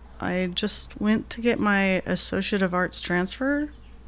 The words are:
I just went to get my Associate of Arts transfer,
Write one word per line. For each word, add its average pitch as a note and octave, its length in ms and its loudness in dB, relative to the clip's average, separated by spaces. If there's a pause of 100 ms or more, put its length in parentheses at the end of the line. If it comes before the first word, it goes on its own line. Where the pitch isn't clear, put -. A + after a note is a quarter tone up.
(220)
I F3+ 320 -2
just - 480 -4
went G#3+ 300 2
to A#3 100 -8
get A#3 180 2
my G3 460 4
Associate F#3+ 560 0
of F3+ 140 2
Arts F3+ 260 0
transfer, C4+ 680 0 (380)